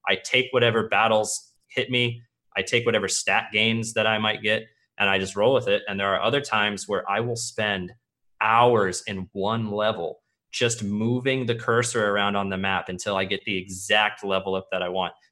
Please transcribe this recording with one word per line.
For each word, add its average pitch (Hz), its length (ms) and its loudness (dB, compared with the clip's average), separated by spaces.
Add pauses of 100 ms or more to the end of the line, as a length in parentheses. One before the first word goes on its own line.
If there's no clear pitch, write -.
I 98 100 2
take 127 340 0
whatever 117 380 4
battles 107 640 0 (140)
hit - 220 -4
me, 120 300 0 (340)
I 98 60 -2
take 113 240 0
whatever 107 240 0
stat 101 420 0
gains 113 440 0
that 110 120 2
I 110 120 2
might 107 240 -2
get, 110 240 0 (320)
and 101 100 2
I 98 100 4
just 95 180 -4
roll 117 180 4
with 113 140 2
it. 101 200 2
And 98 100 -4
there 98 160 0
are - 60 0
other 131 220 0
times 104 440 -2
where 98 240 -2
I 104 100 0
will 120 160 -4
spend 101 580 -4 (480)
hours 110 640 4
in 95 260 -8
one 107 380 -2
level 104 500 -2 (300)
just 117 340 -2
moving 123 640 -2
the 117 80 -2
cursor 117 560 0
around 101 260 2
on 98 140 -2
the 95 80 -4
map 95 320 -2
until 95 260 -4
I 95 80 0
get 98 220 -4
the 104 100 -4
exact 98 640 -2
level 95 320 -2
up 95 160 -4
that 92 120 -2
I 90 80 -4
want. 90 240 -4 (180)